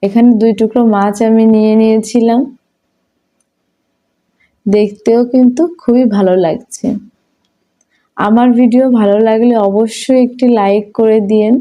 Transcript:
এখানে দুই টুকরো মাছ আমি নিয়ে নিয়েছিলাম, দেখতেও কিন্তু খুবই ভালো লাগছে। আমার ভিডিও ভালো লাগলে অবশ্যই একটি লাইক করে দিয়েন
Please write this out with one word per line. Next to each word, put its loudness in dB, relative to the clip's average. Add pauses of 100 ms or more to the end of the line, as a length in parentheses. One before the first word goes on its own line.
এখানে 2
দুই 0
টুকরো -2
মাছ 0
আমি 2
নিয়ে 2
নিয়েছিলাম, 0 (2250)
দেখতেও 0
কিন্তু 0 (160)
খুবই 0
ভালো 0
লাগছে। -4 (1300)
আমার 0
ভিডিও 2
ভালো 0
লাগলে 2 (140)
অবশ্যই -2
একটি -2
লাইক 0
করে 0
দিয়েন 0